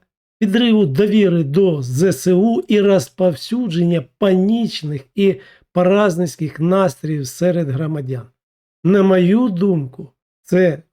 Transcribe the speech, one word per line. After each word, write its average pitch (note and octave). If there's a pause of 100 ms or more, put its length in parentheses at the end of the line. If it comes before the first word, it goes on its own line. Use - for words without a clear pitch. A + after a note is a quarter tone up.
(400)
підриву A3
довіри F#3
до D#3
З B2+
С F#3
У A3+
і D#4
розповсюдження F3+ (120)
панічних F#3+ (100)
і G3 (380)
паразницьких F3+
настроїв D#3+
серед E3+
громадян. C3 (580)
На G3
мою F#3+
думку, E3+ (320)
це F3+